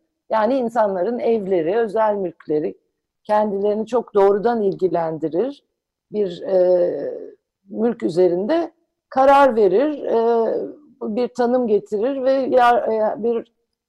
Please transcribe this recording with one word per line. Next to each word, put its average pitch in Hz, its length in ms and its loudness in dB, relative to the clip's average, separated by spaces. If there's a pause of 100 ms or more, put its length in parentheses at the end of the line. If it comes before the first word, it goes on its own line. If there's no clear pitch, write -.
(300)
yani 220 280 0
insanların 226 640 -2
evleri, 196 580 0
özel 220 380 0
mülkleri, 170 640 -6 (460)
kendilerini 214 640 -2
çok 233 260 -4
doğrudan 208 480 2
ilgilendirir 170 1000 -4 (480)
bir, 196 300 -4
e, 175 680 2 (580)
mülk 220 340 -4
üzerinde 190 680 0 (380)
karar 269 460 4
verir, 226 480 2
e, 226 440 0 (540)
bir 233 260 -4
tanım 247 400 0
getirir 214 560 -2
ve 269 80 2
ya-, 240 840 2
e, 208 60 -12
bir 233 300 -4 (360)